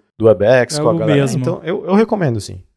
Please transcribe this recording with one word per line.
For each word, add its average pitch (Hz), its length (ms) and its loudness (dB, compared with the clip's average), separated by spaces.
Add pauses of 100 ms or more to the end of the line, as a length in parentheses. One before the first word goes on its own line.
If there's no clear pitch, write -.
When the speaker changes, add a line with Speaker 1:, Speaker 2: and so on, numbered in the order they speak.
(180)
Speaker 1:
do 110 80 2
Webex, 113 520 2
Speaker 2:
É 151 40 -4
Speaker 1:
com 151 60 2
a 113 40 2
Speaker 2:
o 165 60 0
Speaker 1:
galera, 143 220 2
Speaker 2:
mesmo. 131 200 -2
Speaker 1:
então 170 240 -4
eu, 160 220 -6
eu 180 80 0
recomendo, 196 460 0
sim. 95 220 -14 (140)